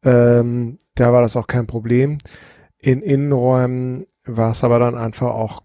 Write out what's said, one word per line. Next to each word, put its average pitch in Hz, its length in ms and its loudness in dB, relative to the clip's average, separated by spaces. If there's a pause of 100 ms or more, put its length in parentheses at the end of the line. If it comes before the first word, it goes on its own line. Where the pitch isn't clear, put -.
Ähm, 120 760 2 (180)
da 120 160 2
war 123 100 6
das 117 140 0
auch 120 120 -4
kein 120 200 -2
Problem. 123 520 -2 (600)
In 135 220 0
Innenräumen 127 1040 0 (200)
war 113 260 -2
es - 120 -4
aber 120 160 4
dann 120 160 0
einfach 117 360 -6
auch 110 340 -6